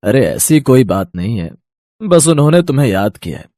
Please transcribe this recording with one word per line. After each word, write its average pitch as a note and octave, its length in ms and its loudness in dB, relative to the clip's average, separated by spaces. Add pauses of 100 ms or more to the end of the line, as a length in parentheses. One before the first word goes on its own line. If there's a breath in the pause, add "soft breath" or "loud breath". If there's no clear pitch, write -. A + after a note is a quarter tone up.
अरे, A#2 220 0
ऐसी D#3 340 0
कोई C3 240 4
बात F#2+ 320 -4
नहीं F#2+ 220 -6
है, E2+ 140 -8 (520)
बस F3 240 2
उन्होंने D#3 340 2
तुम्हें C#3+ 260 0
याद G2+ 300 -2
किया D#2 200 -12
है। - 80 -16 (120)